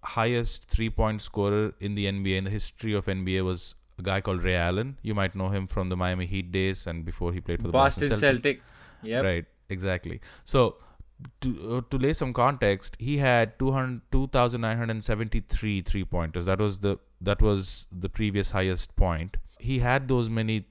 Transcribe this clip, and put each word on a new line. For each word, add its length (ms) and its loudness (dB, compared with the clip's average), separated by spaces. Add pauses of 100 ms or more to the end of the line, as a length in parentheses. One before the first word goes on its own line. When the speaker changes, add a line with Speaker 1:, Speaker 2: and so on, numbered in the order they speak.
Speaker 1:
highest 640 -2
three-point 520 0
scorer 600 0
in 140 -4
the 120 0
N 160 -2
B 120 0
A, 20 0
in 80 -2
the 40 -4
history 440 -4
of 160 0
N 160 -2
B 120 0
A, 60 2
was 320 -4 (240)
a 20 -10
guy 200 0
called 200 -2
Ray 140 2
Allen. 460 0
You 120 -4
might 220 -2
know 140 -2
him 180 -2
from 220 -2
the 80 -2
Miami 280 -2
Heat 240 -4
days 380 -2
and 160 -6
before 300 -4
he 80 -4
played 180 -2
for 80 -4
the 60 -2
Boston 340 4
Speaker 2:
Boston 100 2
Speaker 1:
Celtics. 240 4
Speaker 2:
Celtic. 200 0 (420)
Yep. 220 -2
Speaker 1:
Right, 200 0 (220)
exactly. 540 -4 (240)
So 320 2 (640)
to, 360 -4
uh, 120 -2
to 80 0
lay 160 2
some 180 -2
context, 680 2
he 200 -2
had 420 2
two 120 2
hundred, 380 -2
two 180 4
thousand 340 2
nine 160 0
hundred 260 -2
seventy-three 760 0
three-pointers. 640 -2
That 140 2
was 200 0
the, 200 0 (200)
that 220 2
was 500 2
the 160 -8
previous 440 0
highest 440 0
point. 400 2 (240)
He 200 0
had 280 2
those 220 2
many 420 0